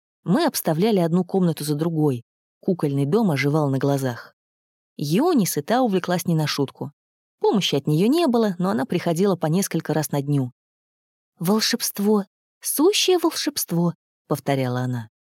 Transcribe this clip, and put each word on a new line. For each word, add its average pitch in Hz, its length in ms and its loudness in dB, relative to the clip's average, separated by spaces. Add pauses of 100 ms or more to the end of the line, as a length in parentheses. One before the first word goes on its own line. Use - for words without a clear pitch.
(240)
Мы 214 200 2
обставляли 202 540 0
одну 170 260 2
комнату 175 400 0
за 151 100 -2
другой. 151 480 0 (380)
Кукольный 143 460 0
дом 196 240 2
оживал 143 400 0
на 135 80 0
глазах. 135 560 -2 (640)
Йонис 208 580 0
и 147 60 -2
та 240 180 0
увлеклась 185 460 -2
не 170 80 0
на 156 120 0
шутку. - 460 -6 (460)
Помощи 269 380 2
от 139 100 -4
нее 156 220 2
не 330 180 2
было, 226 320 2
но 180 100 -2
она 220 160 -2
приходила 175 520 0
по 165 100 -2
несколько 160 480 -2
раз 156 180 -2
на 143 80 -2
дню. 139 320 -2 (840)
"Волшебство, 208 880 0 (340)
сущее 370 560 2
волшебство", — 175 800 -2 (340)
повторяла 131 520 -2
она. 123 280 -4 (180)